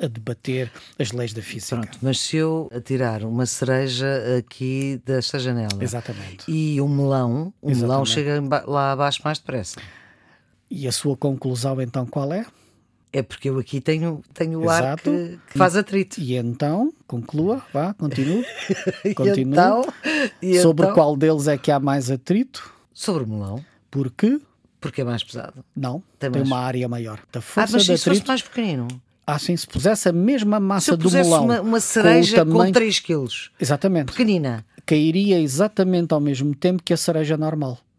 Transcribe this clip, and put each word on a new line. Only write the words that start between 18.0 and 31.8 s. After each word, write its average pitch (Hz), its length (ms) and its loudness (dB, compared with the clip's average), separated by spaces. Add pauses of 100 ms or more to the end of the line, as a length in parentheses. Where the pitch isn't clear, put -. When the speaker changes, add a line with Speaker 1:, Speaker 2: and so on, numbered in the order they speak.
Speaker 2:
<laughs> - 280 -6
E 208 100 0
Speaker 1:
Continue. 196 280 2 (100)
Speaker 2:
então, 190 340 4 (560)
e 180 200 4
Speaker 1:
Sobre 165 240 6
Speaker 2:
então? 202 100 2
Speaker 1:
qual 151 220 6
deles 156 280 2
é 147 120 2
que 151 140 0
há 143 60 4
mais 139 320 0
atrito? 175 600 -2 (220)
Speaker 2:
Sobre 160 320 -4
o - 20 -6
melão. 107 380 -6 (240)
Speaker 1:
Porque? 208 500 0 (400)
Speaker 2:
Porque 139 220 -8
é - 20 -2
mais 120 220 -4
pesado. - 300 -14 (200)
Speaker 1:
Não, 135 260 -6 (160)
Speaker 2:
Tem 139 140 -4
Speaker 1:
tem 135 100 0
Speaker 2:
mais. 135 60 2
Speaker 1:
uma 127 140 0
área 127 260 -2
maior. 113 320 -8 (140)
A 127 60 -8
Speaker 2:
Ah, - 20 -10
Speaker 1:
força 214 320 -2
Speaker 2:
mas 226 80 4
Speaker 1:
de 190 60 4
Speaker 2:
se 175 80 4
isso - 100 0
fosse 180 40 4 (120)
Speaker 1:
atrito - 80 -10
Speaker 2:
mais 262 120 0
pequenino? 160 460 -4 (400)
Speaker 1:
Ah, 147 100 -2
sim, 175 200 -2
se - 100 -6
pusesse 196 400 0
a 175 60 2
mesma 214 440 2
massa 196 280 0
Speaker 2:
Se 202 60 2
eu 170 60 2
Speaker 1:
do 160 60 -2
Speaker 2:
pusesse 180 260 4
Speaker 1:
melão 160 140 6
Speaker 2:
uma, 233 160 2
uma 208 120 -2
Speaker 1:
com 226 40 4
o 226 60 2